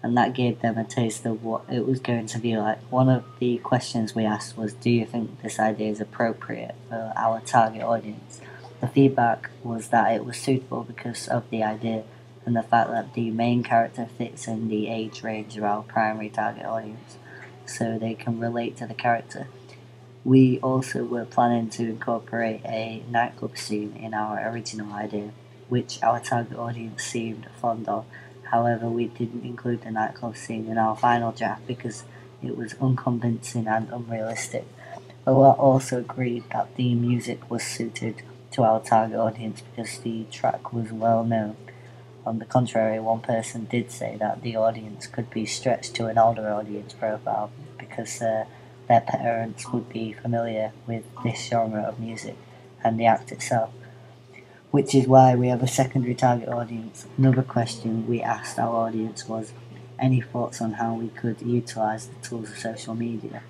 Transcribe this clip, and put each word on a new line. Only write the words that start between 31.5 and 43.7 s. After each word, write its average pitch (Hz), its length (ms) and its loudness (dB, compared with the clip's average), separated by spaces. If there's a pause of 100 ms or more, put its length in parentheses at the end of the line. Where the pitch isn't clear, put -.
because - 380 -8 (380)
it 123 140 -6
was 117 240 -8
unconvincing 120 880 0
and 113 220 0
unrealistic. 117 760 -6 (580)
But 135 100 6
we 135 80 10
also 131 560 8
agreed 120 520 -4
that - 260 -4
the 123 180 2
music 120 560 0
was 117 120 -2
suited - 600 -6 (300)
to 127 100 2
our 110 180 6
target 110 380 4
audience 110 420 -2
because - 380 -10
the 113 320 -6
track - 420 -2
was 113 200 -4
well 113 320 4
known. 110 320 0 (720)
On 113 120 -2
the 107 80 -8
contrary, 110 520 2
one 113 220 0
person 113 460 -4
did 117 240 -2